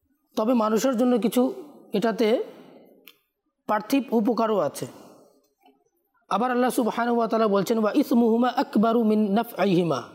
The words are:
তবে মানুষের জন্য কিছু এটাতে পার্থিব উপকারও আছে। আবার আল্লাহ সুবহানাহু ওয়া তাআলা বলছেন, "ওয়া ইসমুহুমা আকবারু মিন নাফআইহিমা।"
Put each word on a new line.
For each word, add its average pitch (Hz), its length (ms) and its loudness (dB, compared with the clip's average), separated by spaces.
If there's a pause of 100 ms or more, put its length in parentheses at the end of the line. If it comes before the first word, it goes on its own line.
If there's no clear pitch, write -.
(360)
তবে 233 180 0
মানুষের 220 440 0
জন্য 247 200 2
কিছু 247 360 0 (380)
এটাতে 220 520 0 (1200)
পার্থিব 214 440 -2
উপকারও 220 480 0
আছে। 143 280 -4 (1400)
আবার 233 220 -2
আল্লাহ 247 200 0
সুবহানাহু 233 460 -2
ওয়া 233 120 0
তাআলা 220 200 0
বলছেন, 202 300 0
"ওয়া 208 160 0
ইসমুহুমা 240 540 2
আকবারু 226 560 0
মিন 214 280 2
নাফআইহিমা।" 180 680 0 (120)